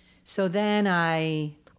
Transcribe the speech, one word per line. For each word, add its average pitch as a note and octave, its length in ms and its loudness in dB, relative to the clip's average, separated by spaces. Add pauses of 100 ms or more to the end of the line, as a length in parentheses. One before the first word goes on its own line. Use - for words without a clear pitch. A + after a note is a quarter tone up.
(240)
So G3 240 -2
then G#3 400 0
I D#3+ 680 0 (260)